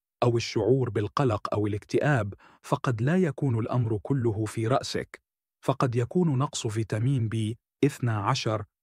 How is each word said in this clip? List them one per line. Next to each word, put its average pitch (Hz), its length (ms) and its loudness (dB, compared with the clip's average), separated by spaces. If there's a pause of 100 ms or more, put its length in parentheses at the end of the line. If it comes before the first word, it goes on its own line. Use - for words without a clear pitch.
(240)
أو 120 140 4
الشعور 117 520 2
بالقلق 104 640 0
أو 104 140 2
الاكتئاب، 104 640 0 (300)
فقد 123 380 0
لا 147 160 2
يكون 139 420 2
الأمر 110 440 0
كله 117 420 0
في 110 220 -4
رأسك، - 540 -2 (440)
فقد 131 300 0
يكون 139 420 0
نقص 131 300 -2
فيتامين 113 640 0
بي 110 280 -2 (280)
اثنا 117 320 0
عشر 107 460 -2 (200)